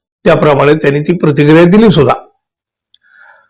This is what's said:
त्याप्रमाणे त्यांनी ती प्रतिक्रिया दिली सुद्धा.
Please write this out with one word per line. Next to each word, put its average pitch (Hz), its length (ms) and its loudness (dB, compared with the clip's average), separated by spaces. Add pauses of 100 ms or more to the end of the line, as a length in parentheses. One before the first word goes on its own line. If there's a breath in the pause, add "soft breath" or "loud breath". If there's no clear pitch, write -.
(260)
त्याप्रमाणे 151 480 0
त्यांनी 147 260 -2
ती 165 180 -4
प्रतिक्रिया 151 480 0
दिली 214 260 2
सुद्धा. 131 220 0 (1400 soft breath)